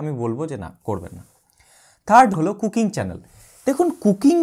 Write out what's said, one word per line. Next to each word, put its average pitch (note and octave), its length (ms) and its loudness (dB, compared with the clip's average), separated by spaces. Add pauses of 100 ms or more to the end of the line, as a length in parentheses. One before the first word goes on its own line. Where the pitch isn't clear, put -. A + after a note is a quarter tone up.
আমি D3+ 100 -8 (120)
বলবো A#2 280 -4
যে B2+ 120 -10
না, E2 60 -12 (180)
করবেন F#2 300 -8
না। F#2 60 -20 (840)
থার্ড A#3 300 8
হলো E3 140 -2 (100)
কুকিং A3+ 240 -2 (100)
চ্যানেল। F#2 240 -8 (480)
দেখুন C#4 200 0 (160)
কুকিং D4+ 400 2